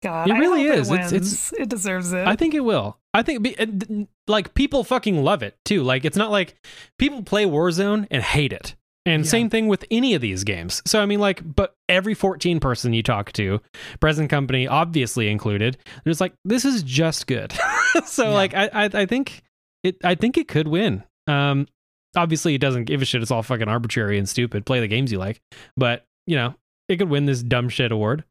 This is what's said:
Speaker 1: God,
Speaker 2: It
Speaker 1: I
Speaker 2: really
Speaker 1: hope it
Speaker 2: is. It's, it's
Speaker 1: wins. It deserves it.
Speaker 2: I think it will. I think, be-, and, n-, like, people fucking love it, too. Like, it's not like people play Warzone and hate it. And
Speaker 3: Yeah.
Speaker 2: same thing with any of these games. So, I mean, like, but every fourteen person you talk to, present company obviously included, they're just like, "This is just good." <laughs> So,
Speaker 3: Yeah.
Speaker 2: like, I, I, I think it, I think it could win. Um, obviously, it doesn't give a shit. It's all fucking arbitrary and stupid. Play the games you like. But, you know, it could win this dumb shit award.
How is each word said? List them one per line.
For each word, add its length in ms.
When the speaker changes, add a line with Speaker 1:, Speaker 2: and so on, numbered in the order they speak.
Speaker 1:
God, 260
Speaker 2:
It 60
Speaker 1:
I 40
Speaker 2:
really 280
Speaker 1:
hope 100
it 40
Speaker 2:
is. 100
It's, 220
it's 0
Speaker 1:
wins. 480
It 80
deserves 440
it. 140
Speaker 2:
I 80
think 200
it 100
will. 340
I 80
think, 220
be-, 120
and, 320
n-, 200
like, 280
people 280
fucking 400
love 220
it, 200
too. 200
Like, 200
it's 120
not 160
like 240
people 240
play 220
Warzone 680
and 100
hate 320
it. 220
And 180
Speaker 3:
Yeah. 60
Speaker 2:
same 200
thing 180
with 240
any 220
of 60
these 220
games. 440
So, 140
I 60
mean, 140
like, 240
but 320
every 260
fourteen 460
person 320
you 100
talk 300
to, 280
present 300
company 360
obviously 600
included, 480
they're 100
just 80
like, 140
"This 200
is 200
just 420
good." 320
<laughs> 40
So, 180
Speaker 3:
Yeah. 60
Speaker 2:
like, 240
I, 180
I, 180
I 40
think 360
it, 220
I 100
think 240
it 100
could 200
win. 340
Um, 400
obviously, 380
it 60
doesn't 240
give 180
a 20
shit. 180
It's 100
all 100
fucking 260
arbitrary 500
and 100
stupid. 360
Play 160
the 80
games 240
you 60
like. 220
But, 300
you 100
know, 180
it 80
could 140
win 160
this 160
dumb 260
shit 240
award. 380